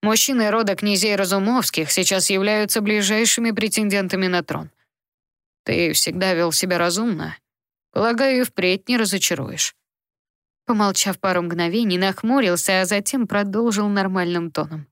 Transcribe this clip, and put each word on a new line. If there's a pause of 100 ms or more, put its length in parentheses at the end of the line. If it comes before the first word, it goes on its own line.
Мужчины
рода
князей
Разумовских
сейчас
являются
ближайшими
претендентами
на
трон. (960)
Ты
всегда
вел
себя
разумно. (560)
Полагаю,
и
впредь
не
разочаруешь». (920)
Помолчав
пару
мгновений,
нахмурился,
а
затем
продолжил
нормальным
тоном.